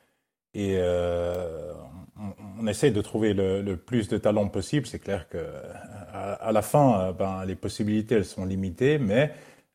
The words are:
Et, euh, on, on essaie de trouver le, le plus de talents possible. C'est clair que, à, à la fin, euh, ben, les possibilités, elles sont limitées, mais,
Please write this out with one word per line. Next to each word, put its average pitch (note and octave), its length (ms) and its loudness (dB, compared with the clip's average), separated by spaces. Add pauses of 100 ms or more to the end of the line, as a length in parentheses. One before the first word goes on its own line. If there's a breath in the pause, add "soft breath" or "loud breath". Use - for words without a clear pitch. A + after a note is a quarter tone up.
(520)
Et, G2 260 0
euh, F2 920 -2 (440)
on, G#2 460 -12
on A2+ 40 0
essaie - 240 4
de G#2 120 2
trouver G#2+ 320 2
le, G2 280 2
le G2 140 -2
plus A2+ 320 -2
de A2 100 0
talents G#2 300 2
possible. B2+ 380 -2
C'est - 140 -10
clair G2 280 -6
que, - 100 -8 (760)
à, G2 220 -6
à A2 180 -2
la G#2 100 4
fin, C3 380 6
euh, F#2 120 0
ben, F#2+ 320 -4
les F#2+ 120 -4
possibilités, G#2+ 580 -2
elles G2+ 100 4
sont - 200 -8
limitées, F#2+ 540 0
mais, C3 340 2 (420 loud breath)